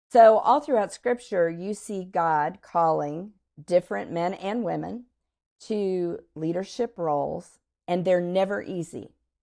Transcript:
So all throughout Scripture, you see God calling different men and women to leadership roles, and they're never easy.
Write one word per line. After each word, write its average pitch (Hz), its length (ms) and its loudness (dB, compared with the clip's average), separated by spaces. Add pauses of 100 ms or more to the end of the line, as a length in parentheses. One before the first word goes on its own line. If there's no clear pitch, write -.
(120)
So 220 260 10
all 277 240 4
throughout 233 320 0
Scripture, 208 560 -2
you 180 240 -8
see 190 320 -10
God 165 560 0
calling 160 720 -2 (320)
different 185 480 0
men 175 220 -4
and 214 300 -4
women 170 420 -6 (640)
to 185 520 -2 (160)
leadership 185 600 -4
roles, 156 640 -4 (260)
and 180 200 -2
they're 180 160 4
never 190 400 0
easy. 165 480 -10 (340)